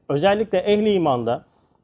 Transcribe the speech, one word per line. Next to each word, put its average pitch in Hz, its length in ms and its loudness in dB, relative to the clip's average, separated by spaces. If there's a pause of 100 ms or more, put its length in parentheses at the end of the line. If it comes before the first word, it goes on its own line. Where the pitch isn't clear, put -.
özellikle 196 500 0
ehli 208 340 0
imanda 135 520 0 (400)